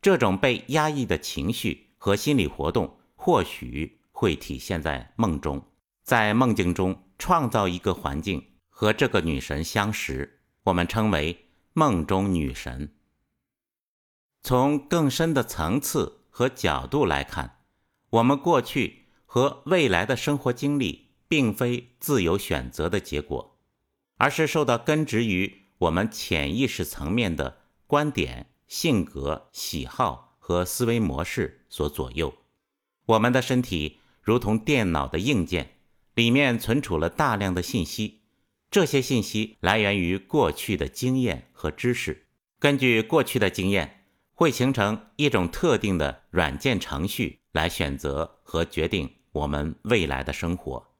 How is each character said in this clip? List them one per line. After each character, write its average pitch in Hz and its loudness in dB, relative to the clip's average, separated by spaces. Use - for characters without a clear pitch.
这 190 6
种 101 4
被 123 0
压 151 2
抑 143 -2
的 80 0
情 80 -4
绪 - -6
和 101 0
心 147 0
理 87 2
活 69 -4
动 - -2
或 135 2
许 - -8
会 95 2
体 71 -8
现 82 -6
在 71 -6
梦 90 0
中， 69 -4
在 107 2
梦 120 2
境 90 0
中 92 -2
创 165 0
造 104 2
一 90 -2
个 90 -2
环 73 -6
境 - -6
和 107 0
这 127 0
个 104 2
女 80 -2
神 73 -6
相 101 -2
识， - -8
我 98 0
们 87 2
称 107 0
为 80 -4
梦 117 2
中 98 0
女 73 -2
神。 65 -10
从 135 2
更 151 2
深 165 0
的 131 2
层 92 -2
次 - -4
和 - 0
角 69 -2
度 139 0
来 71 0
看， - -10
我 113 4
们 139 4
过 160 4
去 - -4
和 - 0
未 156 4
来 90 4
的 127 0
生 143 -2
活 127 0
经 143 0
历 98 -4
并 - 2
非 123 -4
自 131 2
由 85 2
选 65 -4
择 80 -4
的 92 -2
结 73 -4
果， - -10
而 127 4
是 156 0
受 151 0
到 120 2
根 156 0
植 117 0
于 98 -2
我 85 2
们 92 0
潜 76 -2
意 131 0
识 - -2
层 - -8
面 101 0
的 67 -6
观 147 0
点、 - -6
性 120 0
格、 69 -6
喜 - -8
好 - -4
和 87 0
思 - -2
维 117 2
模 73 -2
式 - -6
所 73 -4
左 65 -6
右。 78 -4
我 110 6
们 123 4
的 127 4
身 127 0
体 78 -4
如 117 2
同 107 0
电 110 2
脑 71 0
的 73 -4
硬 107 0
件， 80 -6
里 117 4
面 131 2
存 - 0
储 90 -2
了 82 2
大 135 0
量 98 0
的 87 0
信 - -2
息， - -8
这 190 6
些 139 2
信 127 0
息 107 -4
来 98 2
源 101 2
于 90 0
过 117 2
去 92 -4
的 73 -2
经 131 -2
验 95 -2
和 - -4
知 123 -2
识。 - -6
根 143 2
据 120 4
过 139 2
去 - -2
的 101 4
经 92 -2
验， 90 -2
会 165 4
形 127 0
成 107 0
一 147 4
种 92 2
特 139 2
定 98 0
的 71 -2
软 78 0
件 117 0
程 73 -6
序 - -6
来 80 0
选 71 -4
择 73 -6
和 82 -2
决 80 -2
定 76 -4
我 73 -2
们 73 -4
未 104 2
来 65 -4
的 71 -6
生 85 -4
活。 - -12